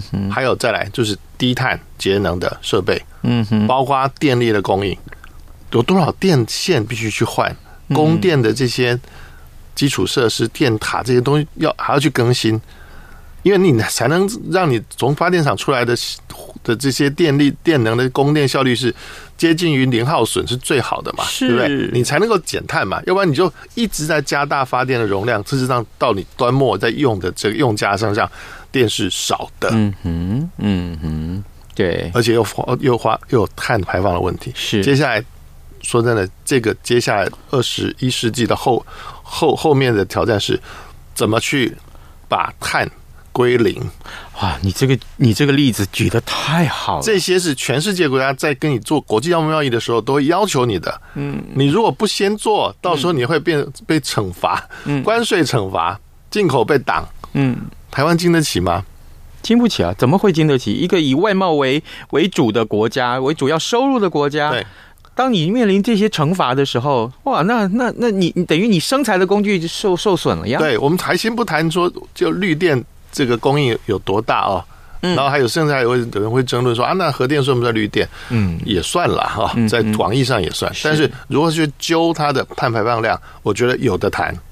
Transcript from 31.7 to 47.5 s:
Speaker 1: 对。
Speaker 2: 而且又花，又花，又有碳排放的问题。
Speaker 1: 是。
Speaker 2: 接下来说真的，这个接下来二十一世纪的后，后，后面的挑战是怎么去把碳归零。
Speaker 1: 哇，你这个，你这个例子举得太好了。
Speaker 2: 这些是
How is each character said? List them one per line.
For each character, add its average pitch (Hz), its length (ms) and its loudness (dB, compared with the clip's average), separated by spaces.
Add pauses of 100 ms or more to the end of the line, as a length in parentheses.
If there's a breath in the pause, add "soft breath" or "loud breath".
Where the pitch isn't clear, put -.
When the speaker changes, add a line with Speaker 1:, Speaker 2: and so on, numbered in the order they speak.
Speaker 1:
对。 87 380 -2
Speaker 2:
而 117 100 0
且 113 100 0
又 117 80 4
花， - 380 -4
又 123 180 2
花， 113 220 -2 (100)
又 120 120 2
有 92 160 -2
碳 123 240 -2
排 90 180 -2
放 95 140 0
的 87 80 0
问 90 160 -2
题。 - 180 -12
Speaker 1:
是。 - 260 -2
Speaker 2:
接 135 140 2
下 139 140 2
来 110 140 0 (580)
说 120 200 0
真 117 140 2
的， 95 120 0 (160)
这 131 180 2
个 107 200 0
接 123 180 2
下 117 160 0
来 98 140 0 (220)
二 135 100 0
十 - 380 -4
一 127 100 0
世 117 220 -2
纪 113 160 -2
的 104 80 2
后， 117 280 0 (380 loud breath)
后， - 340 0
后 156 160 0
面 135 220 4
的 98 120 2
挑 92 200 0
战 104 140 2
是 - 200 -2 (540 loud breath)
怎 - 160 0
么 113 100 2
去 135 320 0 (560 soft breath)
把 - 320 0
碳 - 300 -2 (420)
归 123 260 2
零。 110 220 2 (640 loud breath)
Speaker 1:
哇， 85 200 -2
你 95 100 0
这 135 160 0
个， 131 100 2 (200)
你 117 160 4
这 147 120 2
个 139 80 4
例 139 180 4
子 101 200 -2
举 101 180 0
得 113 120 2
太 165 440 -2
好 - 320 -2
了。 135 60 -4
Speaker 2:
这 202 160 2
些 185 200 2
是 170 140 0